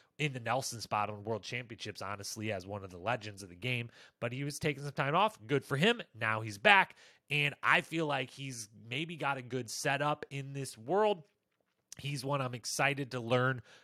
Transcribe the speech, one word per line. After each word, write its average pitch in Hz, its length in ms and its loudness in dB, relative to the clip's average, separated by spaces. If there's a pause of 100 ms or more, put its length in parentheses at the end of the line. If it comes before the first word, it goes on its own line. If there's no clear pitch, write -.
(200)
in 147 140 0
the 127 80 -8
Nelson 117 400 -2
spot 104 300 0
on 104 140 -8
World 107 180 -2
Championships, 117 580 -8
honestly, 104 500 -4
as 95 160 -4
one 98 160 -8
of 95 80 -12
the 90 60 -14
legends 104 460 -4
of 92 80 -12
the 87 40 -18
game. 120 360 -4 (280)
But 117 140 -4
he 131 100 -6
was 143 160 -6
taking 143 240 -2
some 143 100 -6
time 143 220 0
off. 208 320 4
Good 135 160 2
for - 140 -2
him. 220 240 4 (180)
Now 110 220 2
he's 107 160 -6
back. 196 400 6 (320)
And 147 340 0
I 151 200 6
feel 165 240 -2
like 135 240 -2
he's 123 400 -10 (180)
maybe 160 280 -4
got 139 200 0
a 131 60 -6
good 123 260 -4
setup 147 640 0
in 139 240 -8
this 139 240 -8
world. 185 440 2 (760)
He's 139 260 -4
one 139 160 2
I'm 123 140 -2
excited 135 560 0
to 123 100 -4
learn 123 400 4 (240)